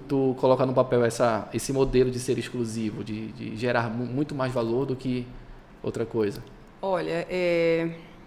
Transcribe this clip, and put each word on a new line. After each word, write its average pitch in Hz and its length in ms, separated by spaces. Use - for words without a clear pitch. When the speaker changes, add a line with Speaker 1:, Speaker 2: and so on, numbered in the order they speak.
Speaker 1:
tu 135 320
coloca 127 260
no 131 80
papel 123 320
essa, 113 480
esse 120 180
modelo 127 400
de 123 80
ser 123 200
exclusivo, 113 640
de, 110 280
de 113 240
gerar 120 360
mu-, 120 160
muito 143 280
mais 131 160
valor 120 360
do 131 80
que 123 300
outra 117 220
coisa? 110 380
Speaker 2:
Olha, 170 480
é, 170 600